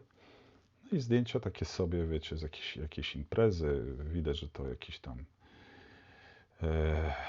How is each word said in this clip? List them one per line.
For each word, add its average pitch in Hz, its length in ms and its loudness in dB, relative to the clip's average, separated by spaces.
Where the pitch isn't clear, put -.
No 190 140 0
i - 20 2
zdjęcia 120 400 4
takie - 260 -4
sobie, 87 400 2
wiecie, 80 320 0
z 78 40 -4
jakiejś, - 360 -8
jakiejś - 380 -6
imprezy. 71 840 2
Widać, 76 400 0
że 73 100 -8
to 69 180 -6
jakiś 62 320 -10
tam, 65 260 -10
e, 78 500 4